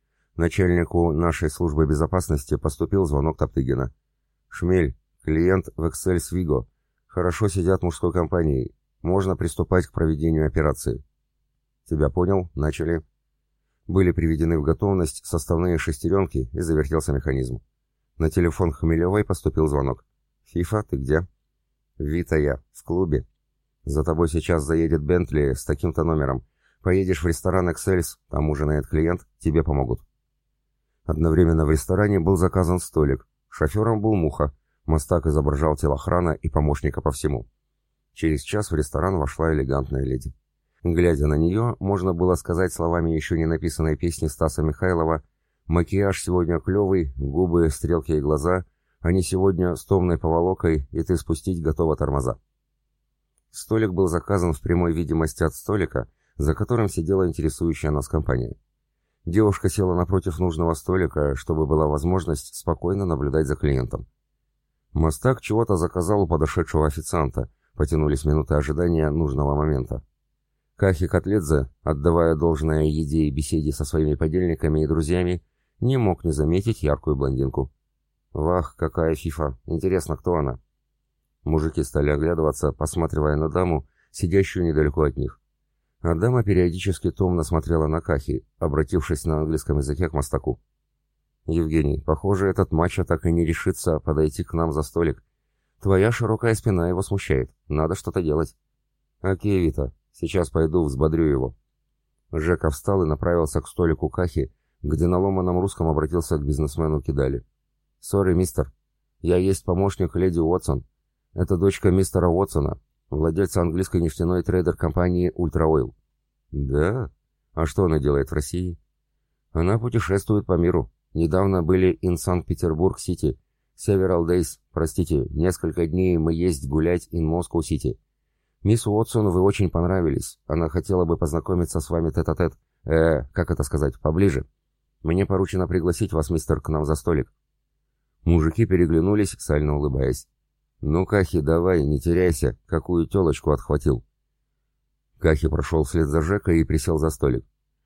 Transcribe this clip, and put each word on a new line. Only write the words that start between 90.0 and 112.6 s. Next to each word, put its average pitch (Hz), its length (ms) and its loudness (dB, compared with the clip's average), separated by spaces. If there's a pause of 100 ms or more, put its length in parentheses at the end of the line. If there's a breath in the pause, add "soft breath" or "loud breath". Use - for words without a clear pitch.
к 73 60 -8
Мастаку. 69 460 -4 (880)
"Евгений, 78 580 0
похоже, 95 440 0
этот 92 240 0
мачо 85 320 0
так 80 200 -2
и 85 60 2
не 85 160 2
решится 80 540 -2
подойти 78 420 0
к - 100 -10
нам 82 200 -2
за 76 100 -2
столик. 82 400 -2 (580)
Твоя 98 300 4
широкая 113 440 0
спина 90 340 0
его 90 140 -2
смущает. 71 500 -2 (160)
Надо 78 260 0
что-то 101 260 -4
делать". 78 360 -2 (640)
"Окей, 95 440 0
Вита, 73 280 -2 (200)
сейчас 85 380 -2
пойду 80 320 2
взбодрю 78 420 0
его". 67 320 0 (760)
Жека 78 380 0
встал 95 340 0
и - 20 2
направился 80 540 0
к - 80 -8
столику 80 400 0
Кахи, 78 440 -4 (300)
где 73 240 0
на 90 140 2
ломаном 92 400 0
русском 92 260 -2
обратился 80 500 0
к 73 80 -4
бизнесмену 76 560 -2
Кидали. 69 460 -4 (540)
"Сори, 92 340 0
мистер, 82 380 0 (480)
я 87 160 2
есть 92 280 0
помощник 92 520 -2
леди 87 240 2
Уотсон. 80 440 0 (480)
Это 90 240 0
дочка 95 360 2
мистера 92 340 2
Уотсона, 85 540 0 (300)